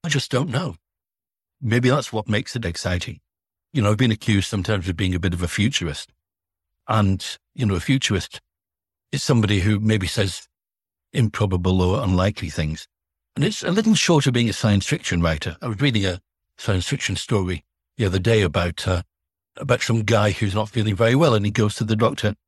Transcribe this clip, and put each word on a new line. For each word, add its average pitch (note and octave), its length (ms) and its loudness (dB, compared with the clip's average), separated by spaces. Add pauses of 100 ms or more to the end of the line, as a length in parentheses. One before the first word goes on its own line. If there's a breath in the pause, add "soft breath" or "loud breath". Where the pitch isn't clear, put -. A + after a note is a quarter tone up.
I E3+ 60 -4
just - 200 -2
don't C3+ 200 0
know. B2+ 260 -4 (800)
Maybe B2 300 2
that's B2+ 240 0
what G#2+ 160 -4
makes G#2 260 -2
it A2+ 120 -6
exciting. F2+ 540 -4 (520)
You C#3+ 80 0
know, G#2 100 4
I've G#2+ 60 2
been A#2 160 4
accused G#2 360 2
sometimes F#2+ 380 -2
of F#2 100 -2
being F#2 180 0
a F2+ 40 0
bit E2+ 140 0
of F2 100 -4
a E2+ 60 -2
futurist. - 640 -4 (760)
And, G2 380 2 (300)
you C3 100 -2
know, G2+ 100 2
a E2+ 60 0
futurist - 600 -2 (720)
is C#3+ 100 -4
somebody G#2+ 380 2
who G#2 200 2
maybe G#2+ 260 0
says - 400 -4 (680)
improbable F#2 680 2
or F#2 240 0
unlikely F#2 460 0
things. D#2 360 -6 (480)
And C#3+ 100 -2
it's G#3 180 -4
a - 80 -4
little A3 240 2
short D#3 320 4
of B2 80 2
being A#2 160 2
a - 20 -4
science G2+ 340 2
fiction F2+ 360 -2
writer. D#2+ 400 -2
I A#2 60 -6
was G#2 120 -6
reading A#2 240 0
a F2+ 160 -2 (380)
science F#2+ 280 -2
fiction G2+ 300 -4
story F#2 480 -2 (320)
the A#2 80 -2
other F#2 140 0
day G#2+ 240 4
about, E2+ 440 -2
uh, F#2 160 0 (540)
about B2+ 240 0
some A2+ 220 0
guy G#2 300 2
who's F#2+ 220 -2
not G#2+ 140 -2
feeling G#2+ 260 -2
very A#2 200 4
well, C#3 200 4
and G#2 120 2
he G2+ 40 0
goes G#2+ 260 0
to A#2 80 -2
the A2 120 0
doctor G#2+ 380 0 (140)